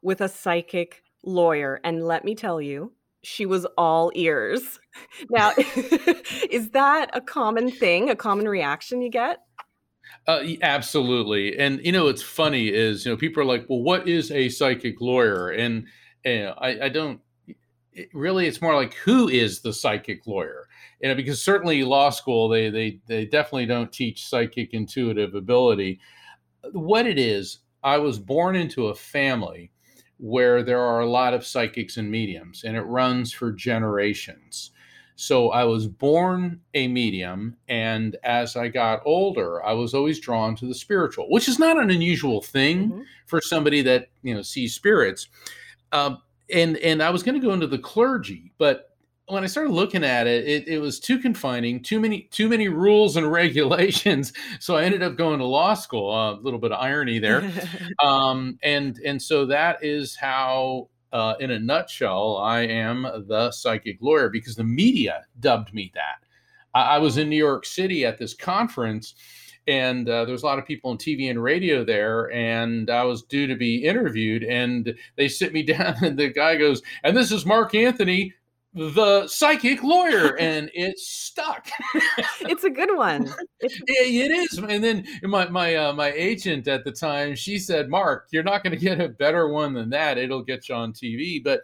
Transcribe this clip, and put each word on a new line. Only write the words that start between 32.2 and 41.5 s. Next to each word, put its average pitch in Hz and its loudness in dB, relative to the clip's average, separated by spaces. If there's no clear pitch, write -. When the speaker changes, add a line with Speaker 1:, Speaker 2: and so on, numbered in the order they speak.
Speaker 2:
and 110 -4
it - -4
runs 123 0
for 117 -6
generations. 107 -4
So 123 2
I 120 2
was 110 0
born 175 0
a 135 0
medium, 107 -2
and 113 -2
as 120 0
I 120 -4
got 113 0
older, 123 0
I 107 0
was 117 -2
always 147 0
drawn 113 -2
to 117 -8
the 127 -6
spiritual, - -2
which 233 4
is 254 0